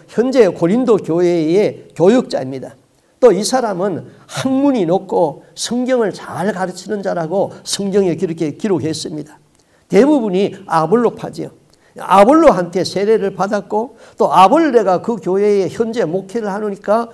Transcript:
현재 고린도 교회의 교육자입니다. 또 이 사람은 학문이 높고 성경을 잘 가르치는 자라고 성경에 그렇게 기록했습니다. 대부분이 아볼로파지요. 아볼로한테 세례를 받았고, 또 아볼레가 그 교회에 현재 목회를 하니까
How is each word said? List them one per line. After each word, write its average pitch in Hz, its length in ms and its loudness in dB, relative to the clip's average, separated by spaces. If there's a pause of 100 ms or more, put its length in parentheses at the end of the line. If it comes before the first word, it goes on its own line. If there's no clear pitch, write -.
현재 247 400 2
고린도 202 500 0
교회의 170 960 0
교육자입니다. 147 800 0 (460)
또 240 120 8
이 190 100 0
사람은 208 640 -2 (200)
학문이 262 600 0
높고 180 580 -2 (100)
성경을 240 580 -2
잘 180 400 -6
가르치는 185 500 -8
자라고 180 500 -4 (120)
성경에 196 520 -2
그렇게 165 360 -4
기록했습니다. 156 840 -6 (500)
대부분이 208 800 0
아볼로파지요. 165 840 -2 (480)
아볼로한테 196 840 4
세례를 196 500 0
받았고, 202 640 -4 (220)
또 165 160 2
아볼레가 208 680 4
그 226 160 -4
교회에 196 520 0
현재 226 360 -4
목회를 190 480 -6
하니까 208 600 -2